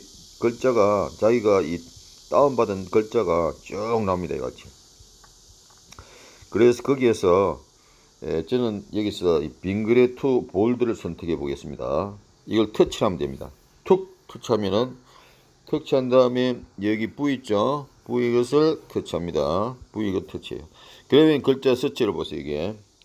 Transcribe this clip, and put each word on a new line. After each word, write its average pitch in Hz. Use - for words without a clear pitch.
글자가, 110
자기가 107
이 85
다운받은 110
글자가 87
쭉 110
나옵니다. 90
이같이. 64
그래서 120
거기에서, 101
예, 80
저는 117
여기서 90
이 76
빙그레 110
투 131
볼드를 117
선택해 82
보겠습니다. 71
이걸 107
터치를 -
하면 90
됩니다. 69
툭 185
터치하면은, 113
터치한 135
다음에 127
여기 107
V 143
있죠? 123
V 120
이것을 143
터치합니다. 87
V 104
이거 92
터치해요. 73
그러면 151
글자 131
서체를 123
보세요. 80
이게 76